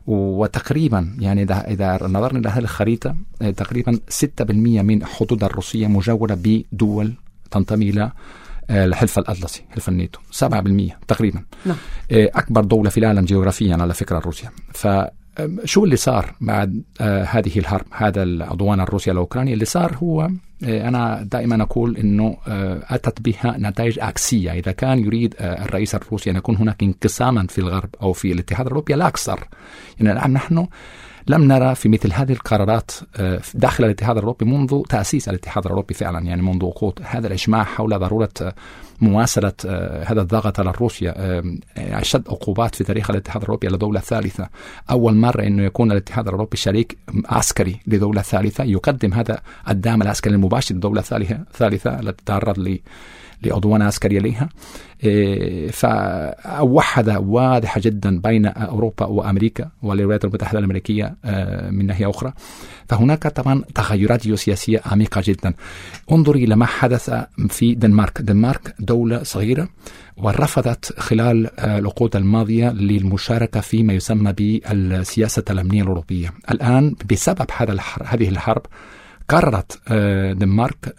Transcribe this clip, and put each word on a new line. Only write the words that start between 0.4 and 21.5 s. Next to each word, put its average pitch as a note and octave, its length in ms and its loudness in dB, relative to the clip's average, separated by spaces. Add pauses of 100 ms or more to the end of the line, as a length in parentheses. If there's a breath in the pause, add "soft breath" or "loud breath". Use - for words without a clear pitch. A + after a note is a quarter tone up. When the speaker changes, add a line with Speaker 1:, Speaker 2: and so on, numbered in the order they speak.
Speaker 1:
يعني، G2+ 240 0
إذا، F#2+ 240 -2
إذا F#2+ 400 -2
نظرنا A#2 320 0
إلى A2+ 100 -2
هذه A#2 140 0
الخريطة، A2+ 520 -2 (260)
آه، G#2+ 80 0
تقريبًا A#2 500 -2 (100)
ستة - 360 -2
بالمية A2 360 4
من G#2 240 2
حدود A2 380 -2
الروسية G#2 440 -2
مجاورة G#2 460 2
بدول G#2+ 800 0 (380)
تنتمي G#2 380 0
إلى، G#2 220 0 (580 loud breath)
آه، G2 160 4
الحلف F2+ 340 2
الأطلسي، F2+ 500 -6
حلف - 200 -6
الناتو، F2+ 300 -2 (120)
سبعة A2+ 300 0
بالمية G2 460 0
تقريبًا. F#2+ 360 0 (220 loud breath)
Speaker 2:
نعم. F3+ 120 -2 (340 loud breath)
Speaker 1:
آه، A2 240 6
أكبر A2 280 2
دولة G#2 260 4
في A2+ 100 0
العالم G#2 260 4
جغرافيًا F#2+ 560 2
على F2 120 0
فكرة - 260 -2
روسيا. E2 300 -8 (240)
ف، - 140 -4
آه، G2 220 2 (560)
شو - 180 4
اللي D#3 120 4
صار A2+ 460 0
بعد، G#2 420 -2 (180)
آه، G2+ 220 0
هذه G2 360 0
الحرب، F#2 320 -2
هذا G2+ 320 -2
العدوان F2+ 560 -2
الروسي F#2 300 -2
على F2+ 100 0
أوكرانيا؟ B2 340 -2
اللي A2 120 0
صار E3+ 380 -2
هو، D#3+ 260 0 (340)
آه، A2 240 -2
أنا A#2 440 -2
دائمًا A#2 320 2